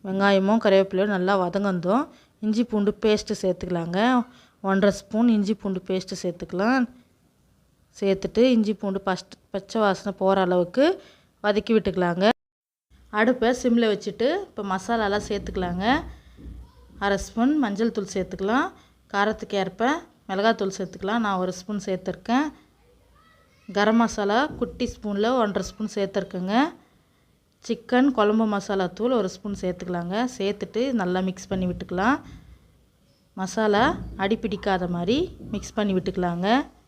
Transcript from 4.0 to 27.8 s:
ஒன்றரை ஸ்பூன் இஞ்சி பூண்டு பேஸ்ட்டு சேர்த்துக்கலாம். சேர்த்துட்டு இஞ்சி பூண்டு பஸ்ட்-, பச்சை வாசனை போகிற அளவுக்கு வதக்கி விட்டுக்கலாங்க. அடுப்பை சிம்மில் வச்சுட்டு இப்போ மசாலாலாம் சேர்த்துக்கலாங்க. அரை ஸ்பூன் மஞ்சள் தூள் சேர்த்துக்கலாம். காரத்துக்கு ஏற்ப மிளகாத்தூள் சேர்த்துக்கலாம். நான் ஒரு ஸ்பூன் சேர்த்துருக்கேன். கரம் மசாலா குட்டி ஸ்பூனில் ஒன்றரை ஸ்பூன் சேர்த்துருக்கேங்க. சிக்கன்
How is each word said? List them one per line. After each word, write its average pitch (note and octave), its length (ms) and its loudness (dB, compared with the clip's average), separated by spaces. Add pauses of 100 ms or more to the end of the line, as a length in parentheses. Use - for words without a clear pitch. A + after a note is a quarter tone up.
ஒன்றரை G3 320 4
ஸ்பூன் A#3 340 2
இஞ்சி G#3 280 2
பூண்டு F#3+ 260 -4
பேஸ்ட்டு F#3 340 -4
சேர்த்துக்கலாம். G3 600 -2 (1120)
சேர்த்துட்டு G3 440 0 (120)
இஞ்சி G#3+ 260 2
பூண்டு F#3+ 280 -4
பஸ்ட்-, - 280 -4 (180)
பச்சை G3+ 300 -6
வாசனை G3 280 0 (100)
போகிற F#3+ 240 4
அளவுக்கு F3+ 400 4 (580)
வதக்கி G#3 320 2
விட்டுக்கலாங்க. F3+ 480 0 (960)
அடுப்பை A#3+ 400 4
சிம்மில் A#3 320 4
வச்சுட்டு G#3 380 -2 (180)
இப்போ - 240 -10
மசாலாலாம் G#3 580 -2
சேர்த்துக்கலாங்க. F#3 540 -4 (1200)
அரை G3+ 240 0
ஸ்பூன் B3+ 260 2 (120)
மஞ்சள் A3 300 -2
தூள் G3+ 200 -6
சேர்த்துக்கலாம். G3 520 -2 (460)
காரத்துக்கு G3+ 500 -2
ஏற்ப A3+ 300 -2 (360)
மிளகாத்தூள் G3+ 500 0
சேர்த்துக்கலாம். G3+ 480 -4
நான் F#3 180 0
ஒரு F3+ 140 -4
ஸ்பூன் G#3 280 -8
சேர்த்துருக்கேன். G3 580 -2 (1300)
கரம் A3 260 4
மசாலா A3 380 0 (180)
குட்டி A#3+ 360 -4
ஸ்பூனில் G#3+ 460 0
ஒன்றரை G3 300 -2
ஸ்பூன் G#3+ 260 -8
சேர்த்துருக்கேங்க. G3 560 -4 (1120)
சிக்கன் B3 400 2 (100)